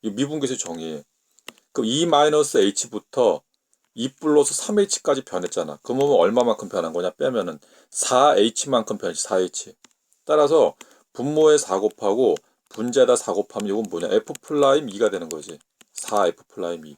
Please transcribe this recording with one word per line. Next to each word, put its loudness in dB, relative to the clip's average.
이 -6
미분계수 -4
정의. -10
그럼 -2
이 0
마이너스 2
H부터 0
이 -8
플러스 2
삼 -2
에이치까지 -2
변했잖아. -6
그러면 0
얼마만큼 2
변한 -6
거냐? -4
빼면은 -4
사 2
에이치만큼 0
변했지, -8
사 -2
에이치. -6
따라서 4
분모에 4
사 -2
곱하고 0
분자에다 2
사 -4
곱하면 -4
이건 -2
뭐냐? -6
F 0
프라임 0
이가 0
되는 -8
거지. -12
사 -2
F -4
프라임 -8
이. -20